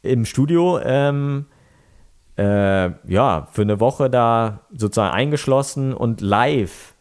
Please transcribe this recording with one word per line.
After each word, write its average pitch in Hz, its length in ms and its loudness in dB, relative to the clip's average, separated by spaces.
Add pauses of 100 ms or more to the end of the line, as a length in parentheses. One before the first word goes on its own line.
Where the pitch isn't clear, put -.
im 120 240 0
Studio, 170 580 2
ähm, 143 600 0 (920)
äh, 101 480 2 (200)
ja, 92 460 0
für 107 100 -2
eine 104 180 0
Woche 131 280 0
da 117 520 0 (140)
sozusagen 104 400 0
eingeschlossen 135 800 -2
und 117 300 -4
live 107 800 0